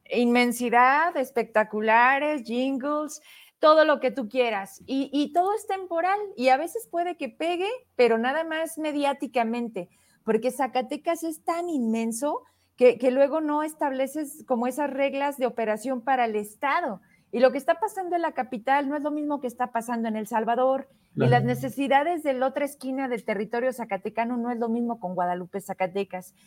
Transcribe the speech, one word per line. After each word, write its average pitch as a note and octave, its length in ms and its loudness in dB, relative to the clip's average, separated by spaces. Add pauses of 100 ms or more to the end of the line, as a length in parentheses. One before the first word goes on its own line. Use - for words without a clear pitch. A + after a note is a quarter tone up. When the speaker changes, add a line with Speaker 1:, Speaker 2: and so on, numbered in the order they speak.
(120)
Speaker 1:
inmensidad, B3 1040 4
espectaculares, A#3+ 1300 2
jingles, C#4 800 -4 (380)
todo D#4 260 8
lo D4 140 4
que B3+ 100 0
tú B3 180 -4
quieras, G#3+ 600 -2
y, C4+ 260 -2
y D4 200 0
todo F#4 200 2
es G#4+ 140 -6
temporal, F#4 520 -2 (160)
y B3+ 140 2
a C4 80 6
veces E4+ 320 -6
puede E4+ 260 -2
que C#4 140 -8
pegue, F4 400 -4 (260)
pero A3+ 220 4
nada C4+ 260 -2
más D#4+ 360 -6
mediáticamente, B3+ 1080 -2 (360)
porque A3+ 260 0
Zacatecas C4+ 720 -2
es D#4+ 220 -8
tan F4 240 -4
inmenso A#3 720 -2 (340)
que, B3 220 6
que B3 140 2
luego C#4 280 4
no D4+ 220 0
estableces C#4+ 880 -4
como A#3+ 180 0
esas C4+ 240 -2
reglas C#4 480 -2
de A#3 80 0
operación A#3 560 -4
para B3+ 240 0
el A3 100 -2
Estado. C4+ 680 -4 (300)
Y A#3+ 80 -2
lo B3+ 120 8
que C#4 80 -4
está E4 200 0
pasando F#4 360 -2
en E4+ 80 0
la D#4 80 -2
capital C4+ 580 -2
no D4 60 -2
es C#4+ 80 -4
lo D4 80 -2
mismo D4 280 -4
que C4+ 80 -8
está B3 240 -4
pasando A#3 360 -4
en G#3+ 80 -4
El A3 100 -4
Salvador, A#3+ 640 0 (240)
y D3+ 60 -4
Speaker 2:
Claro. C#3 100 4
Speaker 1:
las A#3+ 140 6
necesidades C#4 800 0
de C#4+ 100 0
la B3+ 140 0
otra C#4+ 180 -2
esquina C4+ 420 -6
del A#3+ 160 -4
territorio A3 480 -2
zacatecano A3+ 640 -4
no A#3 120 -2
es A#3+ 80 -4
lo A#3 120 -2
mismo A#3 300 -2
con F3+ 140 -6
Guadalupe, F3+ 480 -2
Zacatecas. F#3 720 -6 (140)